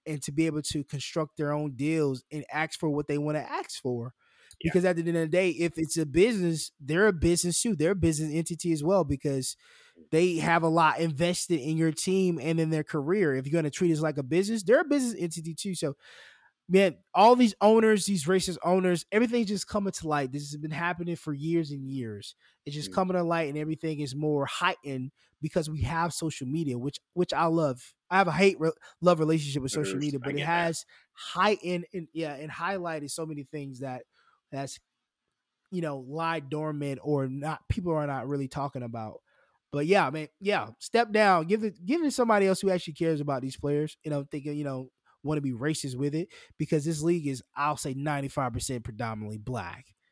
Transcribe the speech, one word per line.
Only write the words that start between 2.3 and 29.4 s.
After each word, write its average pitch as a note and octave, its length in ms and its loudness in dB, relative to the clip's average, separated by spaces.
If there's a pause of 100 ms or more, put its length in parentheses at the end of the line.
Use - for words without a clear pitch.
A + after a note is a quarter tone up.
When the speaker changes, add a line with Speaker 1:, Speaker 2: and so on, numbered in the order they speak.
Speaker 1:
and D3+ 200 -10
ask D#3 280 -4
for D#3+ 100 -2
what D3 180 -2
they D3 100 0
wanna D3+ 220 -2
ask D#4+ 420 -8
for. B2 320 -6 (480)
Speaker 2:
Yeah. D#3+ 100 0
Speaker 1:
Because F3+ 140 2
at F3+ 120 2
the E3+ 40 0
end E3 80 -2
of E3+ 120 0
the D#3+ 60 0
day, F3 240 2
if E3 260 -2
it's D#3+ 200 -2
a D#3+ 80 0
business, E3+ 760 2
they're D#3 280 2
a G#3 60 4
business E3+ 480 2
too. A3+ 140 0
They're D#3 160 2
a G3+ 40 0
business D#3 380 0
entity E3 380 -2
as D3+ 120 0
well F3+ 200 4
because C#3 520 -2 (560)
they E3+ 260 4
have E3 260 2
a E3 60 2
lot D#3+ 300 4
invested E3+ 600 0
in D3+ 160 -2
your D#3+ 160 2
team F#3 500 2
and E3 180 0
in D#3+ 100 0
their D#3 140 0
career. D#3 520 0
If C3 120 -4
you're D3 120 0
gonna D3+ 120 0
treat F3+ 200 2
it D#3 80 0
like D3+ 180 -2
a C#3+ 60 -2
business, G3 400 0
they're A3+ 180 6
a F4+ 40 -2
business C4+ 340 0
entity D#3+ 360 -6
too. F#3+ 200 -6
So, D3 200 -4 (760)
man, F#3+ 280 6 (180)
all A3 200 10
these A#3+ 260 6
owners, A3 440 6
these F#3 200 0
racist F3+ 380 2
owners, F3+ 480 2
everything's A#3 360 2
just G3 200 -4
coming G3+ 260 -2
to - 140 -8
light. C#3+ 240 0
This C#3+ 200 -8
has D3+ 60 -8
been D3+ 140 -8
happening E3+ 440 -4
for D#3 180 -8
years D#3 380 -2
and C#3 180 -10
years. A2+ 460 -8 (300)
It's C#3+ 100 -10
just D3 160 -8
Speaker 2:
Mm. - 40 -14
Speaker 1:
coming F#3 220 0
to F3 60 0
light E3 260 0
and C#3+ 80 -6
everything D#3 440 -4
is C3+ 140 -6
more D3 300 0
heightened C#3 680 -4 (300)
because D#3 280 -2
we D3+ 120 -6
have E3 320 0
social D3 340 -6
media, C#3+ 300 -2
which, C3 220 -6 (140)
which F3 200 0
I D3+ 120 2
love. D#3+ 500 0 (140)
I F#3 80 2
have F#3+ 100 6
a E3 60 0
hate F#3+ 260 6
re-, D#3+ 120 2 (300)
love F3 180 6
relationship D3+ 440 2